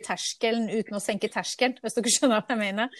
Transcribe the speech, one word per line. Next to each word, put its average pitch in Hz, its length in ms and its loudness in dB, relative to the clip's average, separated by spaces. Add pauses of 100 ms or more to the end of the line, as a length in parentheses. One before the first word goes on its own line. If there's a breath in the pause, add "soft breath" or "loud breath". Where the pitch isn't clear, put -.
terskelen 226 640 -2
uten 208 300 -2
å - 20 -4
senke 208 320 -2
terskelen, 247 480 0
hvis - 160 -6
dere 233 160 2
skjønner 226 300 4
hva - 100 -6
jeg 226 80 0
mener. 208 400 0